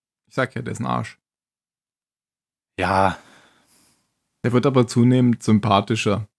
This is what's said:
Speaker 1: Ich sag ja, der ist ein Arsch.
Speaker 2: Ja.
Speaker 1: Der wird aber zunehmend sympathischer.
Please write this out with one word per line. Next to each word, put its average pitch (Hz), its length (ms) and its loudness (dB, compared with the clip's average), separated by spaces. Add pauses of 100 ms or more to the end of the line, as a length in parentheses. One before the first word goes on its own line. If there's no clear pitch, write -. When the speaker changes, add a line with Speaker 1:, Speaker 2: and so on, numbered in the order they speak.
(280)
Speaker 1:
Ich - 60 -20
sag 131 200 -4
ja, 123 80 -10
der 113 100 -10
ist - 80 -10
ein 123 60 -6
Arsch. - 320 -6 (1600)
Speaker 2:
Ja. 95 400 0 (1200)
Speaker 1:
Der 117 100 -4
wird 120 120 0
aber 127 220 2
zunehmend 123 560 2
sympathischer. 107 840 0 (120)